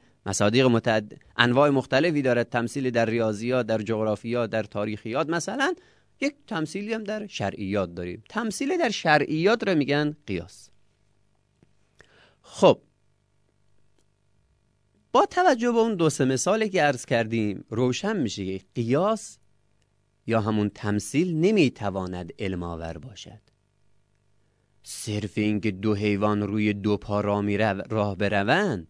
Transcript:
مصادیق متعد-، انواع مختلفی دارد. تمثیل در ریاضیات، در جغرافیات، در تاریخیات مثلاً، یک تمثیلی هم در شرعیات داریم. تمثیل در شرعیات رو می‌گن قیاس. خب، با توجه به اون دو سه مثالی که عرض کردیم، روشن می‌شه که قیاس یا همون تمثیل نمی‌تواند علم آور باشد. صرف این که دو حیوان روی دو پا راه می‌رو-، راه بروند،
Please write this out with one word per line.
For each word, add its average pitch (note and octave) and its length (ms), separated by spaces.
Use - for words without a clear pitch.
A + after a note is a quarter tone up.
مصادیق G#2 400
متعد-، A2 520
انواع B2 320
مختلفی C#3+ 520
دارد. A#2+ 280
تمثیل B2 400
در A#2 160
ریاضیات، A2+ 640
در A2 140
جغرافیات، A2 680
در A2 140
تاریخیات A2 680
مثلاً، B3+ 460
یک C#4+ 140
تمثیلی F#3+ 460
هم A3 100
در G#3+ 240
شرعیات G2 680
داریم. F2+ 340
تمثیل A#3 480
در D#4+ 120
شرعیات E3+ 800
رو F#3+ 80
می‌گن D3 420
قیاس. F2 420
خب، - 400
با E4 140
توجه C4+ 460
به A#3 60
اون A3+ 180
دو E3 140
سه C#3+ 160
مثالی F#3 440
که F3+ 140
عرض C#3+ 220
کردیم، A2 640
روشن B2+ 480
می‌شه G2+ 280
که F#2+ 200
قیاس D#3 640
یا A2+ 140
همون G#2 280
تمثیل C3 680
نمی‌تواند G2+ 1040
علم F#2+ 240
آور E2 340
باشد. - 440
صرف G#2 540
این G#2+ 220
که G#2 120
دو G2+ 240
حیوان G#2 460
روی G#2 320
دو G#2 240
پا G#2 240
راه G#2 200
می‌رو-، G2+ 480
راه G#2 260
بروند، G#2 760